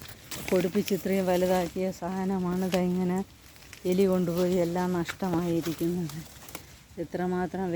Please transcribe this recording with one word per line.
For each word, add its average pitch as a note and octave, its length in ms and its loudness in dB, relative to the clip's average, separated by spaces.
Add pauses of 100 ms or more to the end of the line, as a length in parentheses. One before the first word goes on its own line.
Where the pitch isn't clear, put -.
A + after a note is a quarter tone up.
(500)
പൊടിപ്പിച്ച് F#3+ 480 2
ഇത്രയും F#3+ 340 0
വലുതാക്കിയ F3+ 540 2 (160)
സാധനമാണ് F#3 680 0
ഇതെങ്ങനെ F3+ 460 2 (760)
എലി F#3+ 200 6
കൊണ്ടുപോയി F3+ 440 2 (100)
എല്ലാം F3+ 340 0
നഷ്ടമായിരിക്കുന്നത്. E3+ 1200 -2 (840)
എത്രമാത്രം F3+ 640 -2 (100)